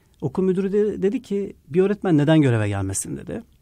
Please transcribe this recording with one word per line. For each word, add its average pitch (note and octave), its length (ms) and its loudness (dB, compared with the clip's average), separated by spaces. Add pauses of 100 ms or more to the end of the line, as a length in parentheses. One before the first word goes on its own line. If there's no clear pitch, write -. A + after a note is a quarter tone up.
(220)
Okul E3 220 -4
müdürü F#3 280 0
de, G#3 300 0
dedi G#3+ 200 -2
ki, G3+ 340 -6 (140)
"Bir D#3+ 120 2
öğretmen G3 360 2
neden D#3 240 6
göreve A#2 260 2
gelmesin?" G2 500 -4
dedi. - 240 -10 (200)